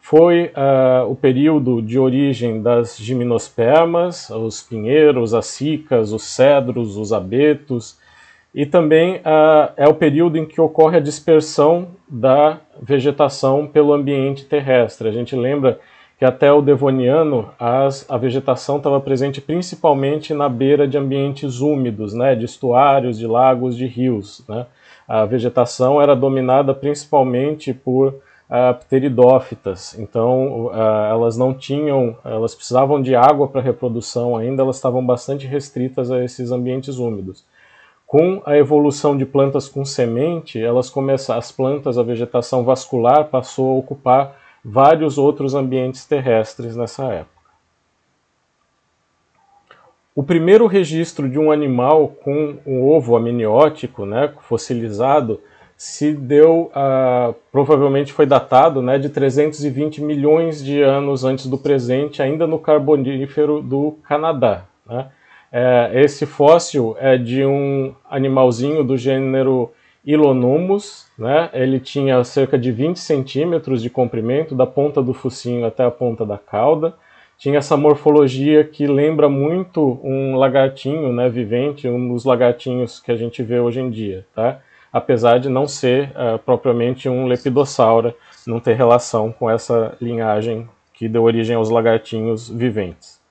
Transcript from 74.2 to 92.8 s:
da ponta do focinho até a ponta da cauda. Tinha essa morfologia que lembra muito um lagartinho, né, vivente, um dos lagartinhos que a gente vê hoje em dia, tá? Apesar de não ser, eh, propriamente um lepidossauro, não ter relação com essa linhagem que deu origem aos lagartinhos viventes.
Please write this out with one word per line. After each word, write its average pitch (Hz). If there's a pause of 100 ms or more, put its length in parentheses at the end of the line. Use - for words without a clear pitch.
da 127
ponta 143
do 127
focinho 123
até 117
a 120
ponta 117
da 104
cauda. 151 (440)
Tinha 143
essa 143
morfologia 147
que 147
lembra 151
muito 147
um 135
lagartinho, 135
né, 123
vivente, 123
um 123
dos 117
lagartinhos 123
que -
a 117
gente 117
vê 120
hoje 120
em 127
dia, 104
tá? 120 (340)
Apesar 120
de 131
não 135
ser, 135
eh, 113
propriamente 123
um 127
lepidossauro, 123 (340)
não 117
ter 113
relação 117
com 117
essa 113
linhagem 117 (240)
que 113
deu 113
origem 117
aos 110
lagartinhos 113
viventes. 107